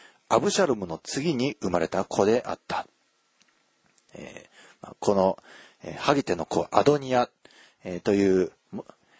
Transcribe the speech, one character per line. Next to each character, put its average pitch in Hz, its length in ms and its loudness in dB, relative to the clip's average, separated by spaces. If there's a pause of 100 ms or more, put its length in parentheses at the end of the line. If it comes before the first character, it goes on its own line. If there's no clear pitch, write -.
(280)
ア 113 100 4
ブ 190 140 0
シ 202 100 2
ャ 180 40 4
ロ 127 100 2
ム 98 100 -8
の 82 160 -8
次 151 320 -4
に 131 260 -2
生 95 100 -4
ま 87 100 0
れ 82 80 -2
た 95 160 -2
子 - 200 0
で 117 220 2
あ 95 60 -6
っ 82 160 -10
た。 - 180 -6 (1300)
え - 340 -18
ー、 - 20 -20 (340)
ま - 80 -18
あ、 - 100 -20
こ 101 160 2
の、 95 200 2 (460)
え 82 120 -14
ー、 - 20 -14
ハ - 180 0
ギ 139 80 0
テ 87 140 -2
の 80 100 -6
子 - 240 -2
ア - 140 4
ド 147 120 6
ニ 135 140 -6
ヤ、 123 180 2 (540)
え 90 140 -8
ー、 87 40 -8
と 107 120 0
い 95 300 4
う、 82 100 -2 (680)